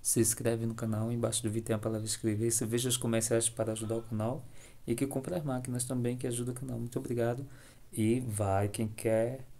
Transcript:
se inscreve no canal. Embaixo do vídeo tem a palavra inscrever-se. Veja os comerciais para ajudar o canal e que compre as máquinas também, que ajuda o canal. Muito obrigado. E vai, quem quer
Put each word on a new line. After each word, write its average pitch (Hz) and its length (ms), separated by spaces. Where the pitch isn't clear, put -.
se - 160
inscreve 113 460
no 113 80
canal. 113 380
Embaixo 117 320
do 107 80
vídeo 113 160
tem 113 80
a 107 40
palavra 110 280
inscrever-se. 113 580
Veja 120 240
os 123 80
comerciais 117 520
para 110 240
ajudar 110 240
o 117 40
canal 113 420
e 117 80
que 139 100
compre 139 300
as 160 80
máquinas 127 400
também, 123 340
que 127 80
ajuda 123 280
o - 20
canal. 127 240
Muito 120 180
obrigado. 123 480
E 113 280
vai, 101 460
quem 107 200
quer 113 580